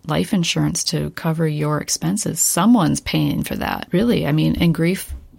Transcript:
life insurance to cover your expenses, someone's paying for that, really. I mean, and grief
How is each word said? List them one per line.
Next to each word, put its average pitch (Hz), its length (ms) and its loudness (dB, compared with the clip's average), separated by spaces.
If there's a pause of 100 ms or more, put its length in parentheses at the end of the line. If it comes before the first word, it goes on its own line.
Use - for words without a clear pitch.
life 156 260 -2
insurance 165 500 0
to 147 280 -4
cover 160 360 -2
your 151 320 -2
expenses, 165 600 -4
someone's 175 600 4
paying - 440 -2
for - 120 -6
that, - 360 -4
really. 202 340 2
I 143 60 0
mean, 156 280 2
and 170 140 4
grief 170 400 -2 (260)